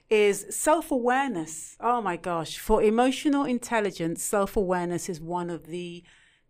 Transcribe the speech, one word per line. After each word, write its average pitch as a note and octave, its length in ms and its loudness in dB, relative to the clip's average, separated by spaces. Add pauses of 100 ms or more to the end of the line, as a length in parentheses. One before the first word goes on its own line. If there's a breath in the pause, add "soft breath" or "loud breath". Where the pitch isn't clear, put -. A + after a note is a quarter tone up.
is G#3 400 4
self-awareness. B3+ 1300 0
Oh A#3 220 0
my F3+ 160 -2
gosh, E3+ 400 -4
for G#3+ 240 2
emotional C4 640 4
intelligence, G3+ 800 -2
self-awareness F#3 880 0
is D#3+ 120 -8
one F3 280 -4
of D3 180 -10
the F3 360 -10 (460 soft breath)